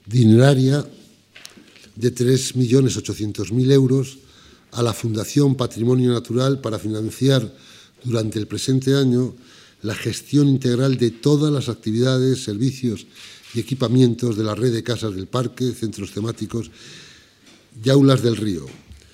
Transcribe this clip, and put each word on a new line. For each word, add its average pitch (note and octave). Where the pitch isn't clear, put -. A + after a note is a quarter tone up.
dineraria C3
de A2+
tres B2+
millones B2+
ochocientos G#2
mil B2+
euros C3+
a A#2+
la A2+
Fundación A#2+
Patrimonio B2
Natural B2+
para A2
financiar A2
durante A2+
el G#2+
presente C3
año B2+
la G#2
gestión C#3+
integral C3
de A#2
todas D3
las C3+
actividades, B2+
servicios A2+
y A#2
equipamientos B2
de A2
la G#2+
red A#2
de A2+
casas A2
del F#2
parque, B2
centros G2+
temáticos A2+
y B2+
aulas C3+
del A#2
río, G2